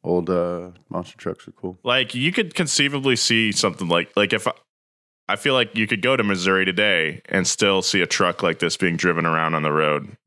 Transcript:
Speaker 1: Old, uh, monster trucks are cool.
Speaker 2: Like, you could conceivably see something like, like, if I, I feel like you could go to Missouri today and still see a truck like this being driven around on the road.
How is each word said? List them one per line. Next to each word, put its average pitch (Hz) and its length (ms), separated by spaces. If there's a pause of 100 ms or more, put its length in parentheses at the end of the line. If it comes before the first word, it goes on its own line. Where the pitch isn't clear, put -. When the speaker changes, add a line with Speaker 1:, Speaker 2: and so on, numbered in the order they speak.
Speaker 1:
Old, 87 280
uh, 87 400 (180)
monster - 280
trucks - 300
are - 60
cool. 92 320
Speaker 2:
Like, 123 300
you 143 180
could 190 220
conceivably 139 640
see 113 360
something 90 360
like, 85 280
like, 101 160
if 110 160
I, - 40 (760)
I 101 80
feel 135 180
like 117 220
you 110 100
could 98 160
go 131 140
to 113 80
Missouri 95 400
today 92 640
and 92 200
still 98 360
see - 180
a 85 60
truck - 360
like 85 160
this 85 180
being 85 200
driven 85 300
around 80 280
on 78 80
the 76 100
road. 76 440 (100)